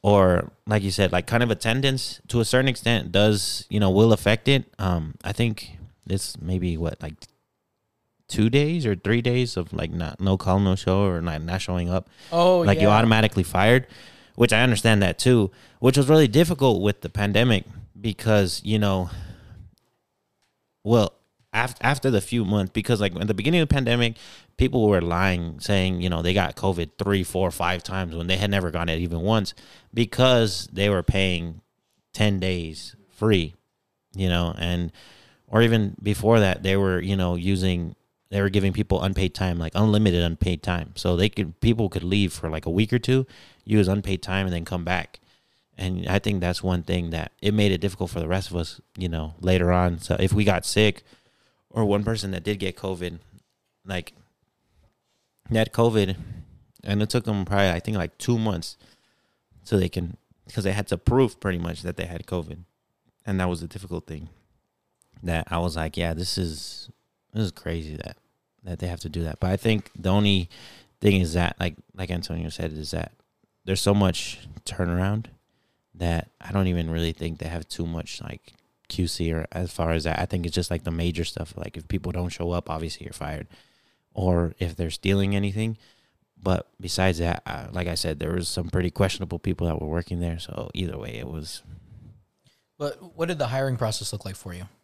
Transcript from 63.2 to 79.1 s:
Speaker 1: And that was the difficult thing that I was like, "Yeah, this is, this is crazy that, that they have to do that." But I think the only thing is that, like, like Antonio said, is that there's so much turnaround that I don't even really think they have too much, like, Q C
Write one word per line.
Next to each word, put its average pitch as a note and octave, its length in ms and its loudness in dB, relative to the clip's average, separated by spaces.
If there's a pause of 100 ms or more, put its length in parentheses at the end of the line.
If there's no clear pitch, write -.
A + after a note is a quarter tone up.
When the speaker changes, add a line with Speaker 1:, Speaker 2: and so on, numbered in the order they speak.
Speaker 1:
And F#2+ 140 -2
that F#2 100 0
was E2+ 120 -4
the E2+ 60 -10
difficult E2 400 -12
thing D#2 220 -12 (920)
that E2 280 -2
I F2 80 -2
was E2+ 160 -2
like, D#2+ 220 -6
"Yeah, E2+ 160 -2
this F2 240 -6
is, E2 520 -8 (440)
this G#2+ 120 -2
is E2+ 60 -6
crazy D#2+ 440 -10
that, - 220 -14 (460)
that F2 160 -10
they F2+ 80 -6
have F2 140 -8
to - 80 -10
do E2 140 -6
that." D#2 160 -6
But F2+ 120 0
I F#2+ 60 0
think G#2+ 400 0
the F#2 120 -2
only G2 400 2 (520)
thing G2 200 6
is E2 120 -2
that, F2 260 0
like, F2 160 -4 (200)
like F#2 160 -8
Antonio E2 380 -6
said, D#2+ 240 -8
is D#2 180 -10
that D#2+ 220 -8 (520)
there's G2 160 -2
so G3+ 120 4
much - 540 0 (180)
turnaround F#2+ 640 -2 (680)
that E2+ 340 -2 (120)
I - 100 -14
don't G2 160 0
even E2+ 220 -2
really E2 240 -2
think E2 260 -8
they E2 80 -8
have E2 220 -8
too - 160 -8
much, E2 360 -10
like, - 320 -16 (360)
Q F2 180 -2
C E2 240 -4